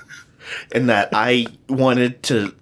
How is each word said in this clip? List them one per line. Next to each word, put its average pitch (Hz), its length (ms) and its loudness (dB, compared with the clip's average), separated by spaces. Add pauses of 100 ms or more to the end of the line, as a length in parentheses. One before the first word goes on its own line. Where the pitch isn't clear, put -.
(720)
in 120 140 0
that 104 240 2
I 120 360 2 (200)
wanted 127 560 0
to, 107 380 -2